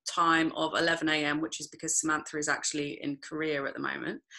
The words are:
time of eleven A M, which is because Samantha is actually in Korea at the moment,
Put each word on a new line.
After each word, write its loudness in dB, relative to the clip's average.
time 4
of 0
eleven 2
A 2
M, 2
which -4
is -8
because -2
Samantha -2
is -2
actually -2
in -4
Korea -2
at -4
the -8
moment, -4